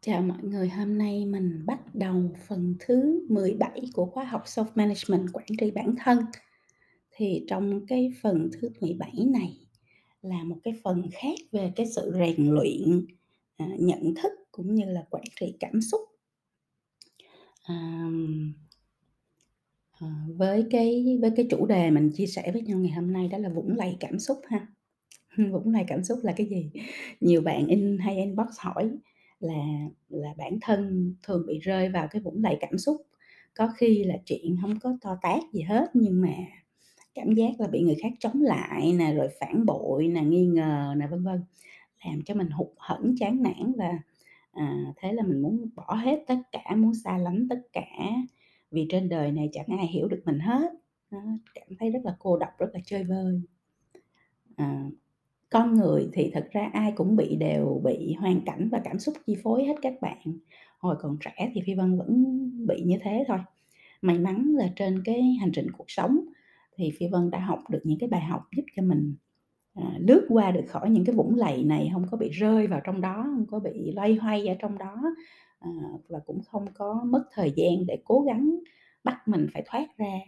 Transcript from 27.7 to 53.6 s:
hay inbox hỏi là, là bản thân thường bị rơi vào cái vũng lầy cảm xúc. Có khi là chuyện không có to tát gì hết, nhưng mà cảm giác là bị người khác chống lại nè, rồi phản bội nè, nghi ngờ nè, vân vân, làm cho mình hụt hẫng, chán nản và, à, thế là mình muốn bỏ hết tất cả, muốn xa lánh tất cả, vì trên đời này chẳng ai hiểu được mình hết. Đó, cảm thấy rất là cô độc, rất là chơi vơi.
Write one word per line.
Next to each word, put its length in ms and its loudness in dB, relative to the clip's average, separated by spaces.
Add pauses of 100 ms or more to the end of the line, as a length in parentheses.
hay 160 -2
inbox 320 -2 (120)
hỏi 320 -2 (520)
là, 460 -4 (200)
là 280 -8
bản 240 -6
thân 520 0 (100)
thường 240 -2
bị 120 -4
rơi 300 0
vào 220 -2
cái 100 -4
vũng 220 -4
lầy 160 0
cảm 180 -4
xúc. 200 0 (560)
Có 240 0
khi 260 4
là 220 0
chuyện 360 -2
không 180 -2
có 220 -4
to 200 -6
tát 220 0 (100)
gì 80 -2
hết, 320 0
nhưng 280 6
mà 120 2 (800)
cảm 180 2
giác 160 4 (100)
là 80 -2
bị 160 0
người 180 6
khác 180 -2
chống 220 0
lại 520 2
nè, 200 4
rồi 160 2 (100)
phản 260 0
bội 420 2
nè, 140 0
nghi 240 6
ngờ 520 2
nè, 100 0
vân 160 -4
vân, 180 -2 (640)
làm 200 -6
cho 80 -8
mình 160 -2
hụt 280 -4
hẫng, 420 0
chán 240 2
nản 340 0
và, 220 -2 (520)
à, 460 -4
thế 160 -4
là 100 -2
mình 180 0
muốn 340 -2
bỏ 180 -6
hết 340 0
tất 100 0 (140)
cả, 240 -6
muốn 180 6
xa 240 -4
lánh 320 0
tất 100 -4 (140)
cả, 140 -6 (840)
vì 180 0
trên 200 0
đời 220 0
này 200 0
chẳng 160 -10 (100)
ai 100 -2
hiểu 200 -2
được 180 -4
mình 140 0
hết. 320 2 (400)
Đó, 80 -10 (360)
cảm 120 -18 (120)
thấy 120 0
rất 120 -2
là 160 -4
cô 180 2
độc, 200 -2
rất 160 -2
là 120 -8
chơi 180 -4
vơi. 380 0 (1120)